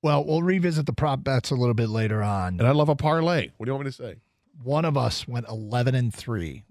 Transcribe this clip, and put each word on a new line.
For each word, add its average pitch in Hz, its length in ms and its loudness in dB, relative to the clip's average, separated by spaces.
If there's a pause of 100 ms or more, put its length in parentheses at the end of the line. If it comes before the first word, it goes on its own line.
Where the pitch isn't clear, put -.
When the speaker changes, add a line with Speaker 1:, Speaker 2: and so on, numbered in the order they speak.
Speaker 1:
Well, 147 200 2
we'll 156 200 0
revisit 175 420 2
the 143 80 -2
prop 135 320 -2
bets 131 260 0
a 143 40 0
little 123 200 2
bit 113 140 0
later 107 340 0
on. 92 380 -2
Speaker 2:
And 117 80 6
I 135 40 6
love 147 180 4
a 147 40 4
parlay. 156 640 0
What 110 80 -10
do 120 60 -4
you 135 40 -2
want 139 120 -6
me 135 40 -6
to 127 60 -14
say? 107 200 -12 (460)
Speaker 1:
One 147 220 0
of 147 140 2
us 117 280 -2
went 120 220 -6
eleven 117 460 0
and 123 200 2
three 87 560 -6